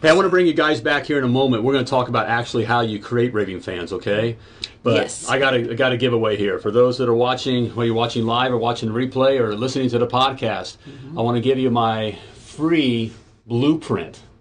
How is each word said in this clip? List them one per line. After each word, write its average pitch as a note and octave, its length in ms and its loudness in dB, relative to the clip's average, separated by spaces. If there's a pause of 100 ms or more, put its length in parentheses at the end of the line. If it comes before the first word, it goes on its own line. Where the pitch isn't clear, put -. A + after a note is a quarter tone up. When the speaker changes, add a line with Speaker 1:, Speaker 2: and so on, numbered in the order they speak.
Speaker 1:
Hey, D#3 60 6
I D#3 40 8
wanna F#3+ 160 4
bring F3+ 160 4
you D#3+ 80 4
guys D3+ 280 0
back D3 260 0
here D3 100 0
in C3+ 60 0
a B2+ 40 0
moment. B2 360 2
We're C3+ 100 2
gonna C3 120 2
talk B2+ 240 0
about A2 180 -2
actually A#2 380 -2
how A#2+ 160 0
you G#2+ 180 -4
create A#2+ 340 -2
raving F#2+ 280 -4
fans, F2+ 300 -8
okay? G#2+ 460 -2 (460)
But A#2 120 2
Speaker 2:
Yes. - 320 -2
Speaker 1:
I C3 120 0
got C3+ 160 2
a, A#2 160 0
I - 20 -4
got B2+ 200 2
a A#2+ 40 -2
giveaway A2+ 400 2
here. G2+ 220 -2
For G#2+ 100 -4
those B2 300 2
that B2 100 0
are A#2 60 4
watching, B2 600 0
whether A#2 120 0
you're A2+ 80 0
watching A#2 320 0
live B2 240 0
or B2 80 0
watching A2+ 340 -2
the A2+ 60 -2
replay C3 400 2
or G#2+ 160 0
listening B2+ 340 -2
to A#2+ 80 0
the A#2 100 2
podcast, A#2+ 720 -2 (100)
Speaker 2:
Mm-hmm. D3+ 300 -16
Speaker 1:
I - 60 -2
wanna A#2+ 180 0
give B2+ 160 2
you C3 140 0
my A2 480 -2 (160)
free C3+ 760 -2 (340)
blueprint A#2 720 -2 (220)